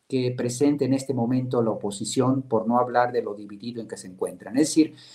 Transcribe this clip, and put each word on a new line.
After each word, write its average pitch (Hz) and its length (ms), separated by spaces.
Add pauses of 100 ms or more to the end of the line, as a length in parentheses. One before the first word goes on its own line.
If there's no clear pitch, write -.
que 127 240
presente 131 540
en 131 80
este 135 200
momento 123 480
la 113 100
oposición, 131 720
por 110 220
no 120 140
hablar 123 320
de 120 100
lo 104 120
dividido 104 480
en 98 80
que 104 80
se 95 100
encuentran. 92 480
Es 151 140
decir, 156 260 (200)